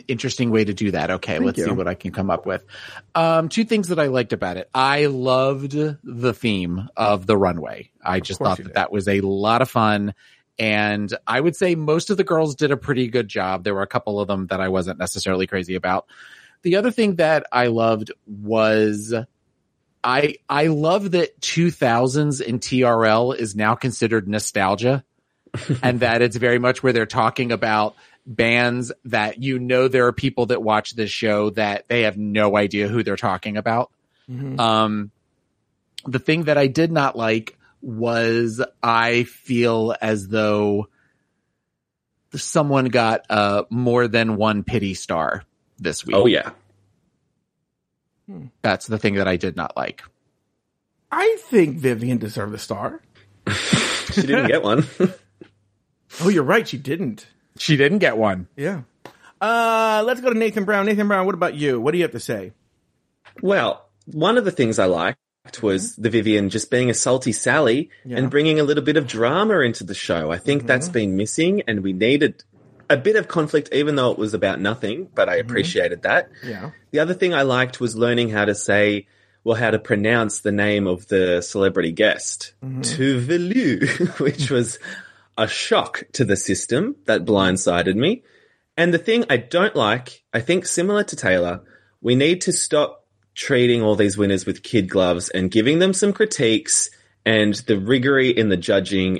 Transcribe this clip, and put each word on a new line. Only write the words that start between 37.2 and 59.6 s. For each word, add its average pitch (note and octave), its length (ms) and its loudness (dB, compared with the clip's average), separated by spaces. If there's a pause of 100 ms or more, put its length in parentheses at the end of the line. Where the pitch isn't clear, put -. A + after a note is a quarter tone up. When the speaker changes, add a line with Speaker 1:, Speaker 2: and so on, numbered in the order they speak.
Speaker 1:
was A#2 800 0 (220)
I A#2 400 2
feel A#2 800 0
as G#2+ 260 -2
though G#2 600 0 (1500)
someone C#3 500 0
got, A2+ 440 2
uh, G#2 400 2
more A#2+ 380 2
than A2+ 280 0
one G#2 280 0
pity G2+ 300 -2
star E2+ 500 -4 (360)
this - 260 -6
week. - 100 -2
Speaker 3:
Oh, G2+ 100 6
yeah. F#2+ 260 2 (1800)
Speaker 2:
Hmm. E3+ 200 -16 (140)
Speaker 1:
That's G2+ 260 0
the A2 100 -4
thing G#2 180 0
that G2 120 0
I F#2 100 2
did F2 180 -4
not E2+ 220 -6
like. B1+ 260 -8 (1080)
Speaker 2:
I G#4 280 2
think E3+ 380 2
Vivian B2 400 0
deserved G#2+ 360 -6
a G#2 60 -10
star. A2+ 420 -8 (440)
Speaker 3:
<laughs> G#2 80 -4 (600)
She G3+ 120 0
didn't A#3+ 220 2
get D#3 160 2
one. A#2 220 2 (120)
<laughs> F#3 160 2 (1080)
Speaker 2:
Oh, F3 80 2
you're F3+ 140 2
right. G3+ 240 0
She C3+ 120 -8
didn't. C#3 480 -8 (320)
Speaker 1:
She D3+ 180 2
didn't C#3+ 220 4
get C3+ 180 2
one. G2 380 0
Speaker 2:
Yeah. D#3 260 -6 (580)
Uh, A3 640 2